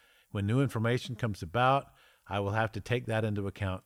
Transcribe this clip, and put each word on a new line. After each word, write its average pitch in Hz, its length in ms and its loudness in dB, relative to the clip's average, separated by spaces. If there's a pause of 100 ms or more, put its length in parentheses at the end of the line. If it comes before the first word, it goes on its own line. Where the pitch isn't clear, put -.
(300)
When 101 160 -2
new 117 160 4
information 120 540 0
comes 107 260 -4
about, 127 460 2 (400)
I 98 120 -2
will 101 120 0
have 110 220 0
to 107 60 -6
take 123 280 -2
that 110 180 2
into 104 220 0
account 92 380 -4